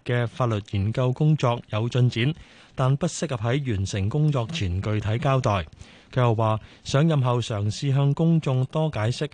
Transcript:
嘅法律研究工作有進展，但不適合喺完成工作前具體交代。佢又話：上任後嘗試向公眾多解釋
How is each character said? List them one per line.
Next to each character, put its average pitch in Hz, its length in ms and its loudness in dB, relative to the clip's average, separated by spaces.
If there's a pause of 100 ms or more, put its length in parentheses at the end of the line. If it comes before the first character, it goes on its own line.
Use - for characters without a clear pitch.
嘅 120 220 0
法 - 200 -2
律 110 140 0 (120)
研 101 200 0
究 127 200 0
工 156 240 2
作 120 220 0 (120)
有 110 180 -2
進 123 220 2
展， 127 240 -2 (400)
但 135 240 2
不 - 80 -2
適 160 240 -4
合 120 200 -2
喺 131 240 0
完 95 120 -2
成 98 240 -2
工 151 200 2
作 127 220 0
前 95 300 -2
具 107 180 -2
體 107 160 -2
交 135 240 2
代。 101 240 0 (480)
佢 - 80 0
又 120 140 4
話： 110 260 0 (240)
上 147 240 2
任 151 140 2
後 123 180 2
嘗 107 240 -4
試 127 300 -2
向 139 180 2
公 165 260 4
眾 131 280 0
多 156 240 -2
解 110 200 -2
釋 147 240 -4